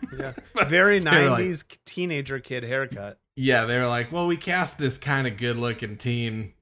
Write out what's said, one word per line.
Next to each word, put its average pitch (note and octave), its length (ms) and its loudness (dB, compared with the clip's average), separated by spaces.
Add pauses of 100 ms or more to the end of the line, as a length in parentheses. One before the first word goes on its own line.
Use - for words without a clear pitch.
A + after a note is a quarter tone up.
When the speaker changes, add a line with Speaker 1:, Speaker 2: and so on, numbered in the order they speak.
(180)
Speaker 1:
yeah. C3+ 140 -8 (120)
Speaker 2:
<laughs> - 100 -20
but F3+ 160 2
Speaker 1:
Very F#3+ 300 6
Speaker 2:
they F3+ 40 -4
were D3+ 240 6
like B2 120 4
Speaker 1:
nineties F3+ 240 -2 (200)
teenager C#3+ 560 -4
kid B2+ 220 -6
haircut. A#2 560 -4 (180)
Speaker 2:
Yeah, B2+ 300 4
they A#2+ 100 0
were B2+ 120 2
like, A#2+ 220 -2
"Well, F3 160 -2
we E3+ 120 0
cast F3 400 -2
this C3 180 -2
kinda C3+ 360 0
good A#2 260 -2
looking A#2 400 -4
teen A2+ 640 -4